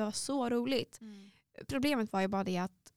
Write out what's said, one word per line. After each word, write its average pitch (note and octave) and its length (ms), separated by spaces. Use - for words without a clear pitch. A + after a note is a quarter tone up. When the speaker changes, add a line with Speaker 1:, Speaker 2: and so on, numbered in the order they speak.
Speaker 1:
var G#3+ 60
så C4 380
roligt. A#3+ 520
Speaker 2:
Mm. G3+ 300
Speaker 1:
Problemet C4 460
var F#3+ 80
ju F#3+ 60
bara G3 160
det F3+ 140
att - 400